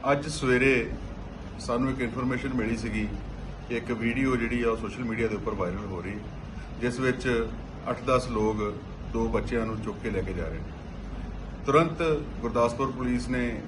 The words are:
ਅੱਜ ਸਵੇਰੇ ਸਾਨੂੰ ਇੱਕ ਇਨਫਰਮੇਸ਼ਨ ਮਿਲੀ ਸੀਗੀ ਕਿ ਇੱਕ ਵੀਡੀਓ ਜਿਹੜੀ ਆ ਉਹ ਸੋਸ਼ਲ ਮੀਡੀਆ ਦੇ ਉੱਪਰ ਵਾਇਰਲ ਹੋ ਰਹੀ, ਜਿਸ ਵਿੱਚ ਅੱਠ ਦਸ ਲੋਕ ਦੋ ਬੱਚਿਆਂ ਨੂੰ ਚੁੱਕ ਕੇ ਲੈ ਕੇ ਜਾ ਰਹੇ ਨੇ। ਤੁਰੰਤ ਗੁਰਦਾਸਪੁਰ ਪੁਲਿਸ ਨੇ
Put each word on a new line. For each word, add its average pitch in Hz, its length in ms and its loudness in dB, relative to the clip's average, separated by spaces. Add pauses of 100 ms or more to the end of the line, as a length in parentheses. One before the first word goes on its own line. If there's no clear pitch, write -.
(120)
ਅੱਜ 143 160 2
ਸਵੇਰੇ 127 600 4 (680)
ਸਾਨੂੰ 123 300 2
ਇੱਕ 127 100 -2
ਇਨਫਰਮੇਸ਼ਨ 127 540 0
ਮਿਲੀ 113 220 2
ਸੀਗੀ 107 300 0 (640)
ਕਿ 120 80 0
ਇੱਕ 113 160 -4
ਵੀਡੀਓ 120 440 2
ਜਿਹੜੀ 117 260 2
ਆ 113 80 4
ਉਹ 113 60 2
ਸੋਸ਼ਲ 110 280 -4
ਮੀਡੀਆ 113 240 2
ਦੇ 107 80 0
ਉੱਪਰ 104 180 -2
ਵਾਇਰਲ 95 320 -2
ਹੋ 92 140 -4
ਰਹੀ, 101 180 -6 (640)
ਜਿਸ 123 200 0
ਵਿੱਚ 127 280 2 (640)
ਅੱਠ - 160 -2
ਦਸ 127 240 4
ਲੋਕ 107 320 2 (500)
ਦੋ 113 160 2
ਬੱਚਿਆਂ 110 380 0
ਨੂੰ 110 140 -2
ਚੁੱਕ 104 220 -4
ਕੇ 113 80 -2
ਲੈ 95 120 0
ਕੇ 92 100 -4
ਜਾ 85 160 -2
ਰਹੇ 82 100 -4
ਨੇ। - 180 -8 (920)
ਤੁਰੰਤ 160 360 6 (380)
ਗੁਰਦਾਸਪੁਰ 117 520 2
ਪੁਲਿਸ 123 360 0
ਨੇ 123 160 0 (240)